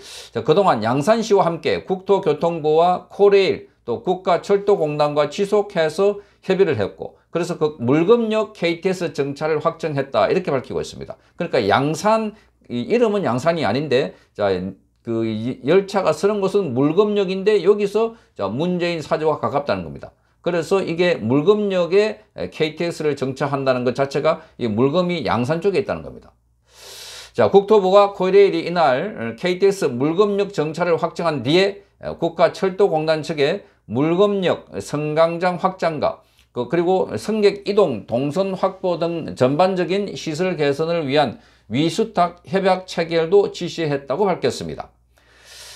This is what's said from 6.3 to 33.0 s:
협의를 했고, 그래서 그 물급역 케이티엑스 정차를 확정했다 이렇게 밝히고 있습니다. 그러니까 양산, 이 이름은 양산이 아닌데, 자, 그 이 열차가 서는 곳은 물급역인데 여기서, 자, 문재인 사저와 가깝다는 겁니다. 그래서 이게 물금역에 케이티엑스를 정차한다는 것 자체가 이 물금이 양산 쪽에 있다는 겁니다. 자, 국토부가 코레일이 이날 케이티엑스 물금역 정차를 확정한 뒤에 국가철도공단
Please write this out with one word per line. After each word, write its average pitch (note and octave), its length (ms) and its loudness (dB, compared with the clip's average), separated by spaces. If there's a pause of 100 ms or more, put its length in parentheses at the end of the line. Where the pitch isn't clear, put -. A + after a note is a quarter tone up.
협의를 F3+ 380 2
했고, - 400 -6 (100)
그래서 E3+ 300 -4
그 D3+ 200 -2
물급역 G#3+ 720 2
케이티엑스 F3 600 -4
정차를 D3+ 500 -2
확정했다 C#3 640 0
이렇게 F3+ 200 0
밝히고 G2 320 -4
있습니다. - 340 -12 (200)
그러니까 C#3+ 340 0
양산, D#3+ 640 0 (340)
이 A#2+ 140 -6
이름은 G#3 420 0
양산이 C#3 400 0
아닌데, C3 520 0 (180)
자, G2+ 160 0 (540)
그 A2+ 200 -2
이 A2+ 440 -4
열차가 G3 460 2
서는 G#3 280 0
곳은 F#3+ 320 0
물급역인데 F#3+ 920 2
여기서, G#3 520 2 (200)
자, G2+ 120 -4
문재인 E3+ 560 -2
사저와 D#3 360 -2
가깝다는 A2 440 -2
겁니다. C#2+ 300 -14 (280)
그래서 F3 400 0
이게 F3 320 0
물금역에 F#3 1080 2 (280)
케이티엑스를 D#3 640 -4
정차한다는 C3+ 680 -2
것 B2 100 0
자체가 D3 480 -2 (160)
이 B2 100 -4
물금이 C#3+ 600 0
양산 B2 340 0
쪽에 F#3+ 160 0
있다는 F#2 240 -4
겁니다. C2 320 -18 (1000)
자, A2 180 4
국토부가 G3 640 6
코레일이 F#3 480 4
이날 D3 760 0
케이티엑스 F#3 480 0
물금역 E3+ 680 0
정차를 D#3+ 420 -2
확정한 D#3+ 480 -2
뒤에 F#3 400 2 (340)
국가철도공단 E3 1040 0